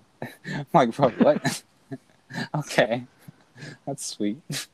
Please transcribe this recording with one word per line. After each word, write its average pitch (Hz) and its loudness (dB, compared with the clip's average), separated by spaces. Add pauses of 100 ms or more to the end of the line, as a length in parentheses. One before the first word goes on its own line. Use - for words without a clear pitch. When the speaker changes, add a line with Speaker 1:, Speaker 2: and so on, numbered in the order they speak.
(100)
Speaker 1:
<laughs> - -14 (240)
I'm 147 -6
like, 135 6
"Bro, 143 4
what?" - 2 (280)
<laughs> - -14
Okay. 131 0 (840)
That's 143 -8
sweet. 107 -4
Speaker 2:
This - -8